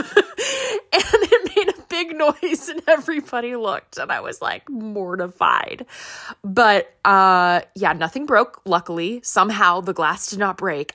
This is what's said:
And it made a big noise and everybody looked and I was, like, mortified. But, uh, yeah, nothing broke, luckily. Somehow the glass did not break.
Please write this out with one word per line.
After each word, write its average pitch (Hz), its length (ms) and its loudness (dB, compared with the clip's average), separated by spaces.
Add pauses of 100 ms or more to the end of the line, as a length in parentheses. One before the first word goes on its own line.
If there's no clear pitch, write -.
(960)
And 381 80 2
it 415 520 2
made 392 200 0
a - 140 -20
big 339 260 -6
noise 311 540 -2
and 320 180 -8
everybody 277 680 -2
looked 208 420 -6
and 131 140 -6
I 117 80 -4
was, - 240 -10
like, - 260 -8
mortified. 196 1160 -4 (560)
But, 202 500 4 (100)
uh, 185 580 6 (120)
yeah, 185 200 0
nothing 170 340 -6
broke, 247 380 2
luckily. 175 580 -2
Somehow 190 580 2
the 185 100 -6
glass 165 360 -2
did 202 100 -10
not 196 180 -2
break. 151 400 -6